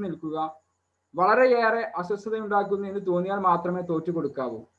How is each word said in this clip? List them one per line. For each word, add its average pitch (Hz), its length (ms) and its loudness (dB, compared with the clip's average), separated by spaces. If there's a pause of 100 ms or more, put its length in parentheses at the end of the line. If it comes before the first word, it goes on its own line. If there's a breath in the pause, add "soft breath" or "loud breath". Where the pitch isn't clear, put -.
നിൽക്കുക. 160 300 -6 (760)
വളരെയേറെ 233 680 4 (180)
അസ്വസ്ഥത 208 340 -4 (100)
ഉണ്ടാക്കുന്നു 202 460 0
എന്ന് 196 200 -6
തോന്നിയാൽ 185 380 0
മാത്രമേ 175 420 2
തോറ്റു 160 260 -2
കൊടുക്കാവൂ. 131 440 -4 (180)